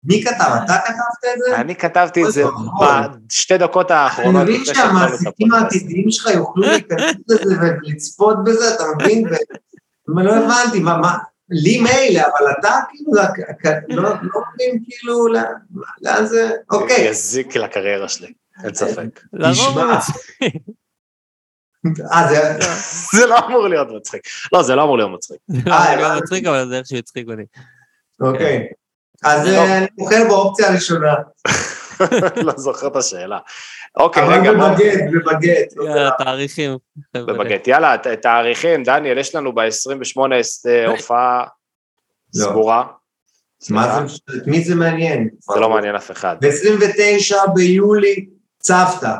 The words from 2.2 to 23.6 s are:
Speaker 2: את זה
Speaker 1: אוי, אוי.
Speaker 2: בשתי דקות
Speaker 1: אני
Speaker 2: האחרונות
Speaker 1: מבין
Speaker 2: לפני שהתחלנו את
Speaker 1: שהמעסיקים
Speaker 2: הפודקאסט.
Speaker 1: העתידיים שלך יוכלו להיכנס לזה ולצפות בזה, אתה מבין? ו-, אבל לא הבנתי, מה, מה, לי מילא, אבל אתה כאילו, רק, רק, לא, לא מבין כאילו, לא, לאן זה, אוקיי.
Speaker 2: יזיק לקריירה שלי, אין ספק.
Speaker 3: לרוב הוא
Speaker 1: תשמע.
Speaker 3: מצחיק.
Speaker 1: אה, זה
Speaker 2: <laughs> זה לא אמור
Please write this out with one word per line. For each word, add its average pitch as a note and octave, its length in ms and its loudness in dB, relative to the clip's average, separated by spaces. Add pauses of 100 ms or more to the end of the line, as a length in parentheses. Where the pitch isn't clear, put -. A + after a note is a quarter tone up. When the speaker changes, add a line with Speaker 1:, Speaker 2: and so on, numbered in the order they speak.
Speaker 2:
את - 60 0
זה C#3+ 120 0
Speaker 1:
אוי, C3+ 80 0 (280)
אוי. D3 80 6 (400)
Speaker 2:
בשתי - 300 0
דקות F3+ 340 0
Speaker 1:
אני D#3+ 80 4
Speaker 2:
האחרונות F3 440 2
Speaker 1:
מבין A3+ 180 0
Speaker 2:
לפני - 40 -8 (100)
שהתחלנו F#3+ 300 2
את - 40 0
Speaker 1:
שהמעסיקים G#3+ 440 0
Speaker 2:
הפודקאסט. A3 300 2
Speaker 1:
העתידיים F#3 280 -2
שלך - 240 -4
יוכלו F3+ 280 0
להיכנס A3 500 0 (160)
לזה G#3 320 2
ולצפות E3+ 840 0
בזה, A3+ 300 2
אתה - 80 -6 (120)
מבין? G#3 320 2
ו-, - 840 -8
אבל F3+ 100 0
לא G3+ 120 4
הבנתי, A3+ 440 2
מה, E3 180 0
מה, F3 200 0 (320)
לי F#3 320 2
מילא, B3 400 4
אבל D3 380 2
אתה G3+ 100 0 (200)
כאילו, - 220 -6 (100)
רק, G3 100 0 (340)
רק, D3+ 120 2 (120)
לא, B3 140 -2
לא G#3 380 -4 (120)
מבין B3 320 -2
כאילו, A#3+ 420 -2
לא, A3+ 120 2 (640)
לאן G#3+ 240 0
זה, A3+ 260 0 (200)
אוקיי. G3 300 2
Speaker 2:
יזיק A#2 540 -2
לקריירה G2+ 540 -4
שלי, - 240 -12 (300)
אין G#2 100 -8
ספק. - 460 -6 (140)
Speaker 3:
לרוב - 440 -2
הוא - 60 -2
Speaker 1:
תשמע. - 140 0
Speaker 3:
מצחיק. - 560 -8 (1600)
Speaker 1:
אה, E3+ 160 4
זה D#3 280 2 (200)
Speaker 2:
<laughs> - 420 -4
זה B3 60 8
לא A#3 220 6
אמור A3+ 200 2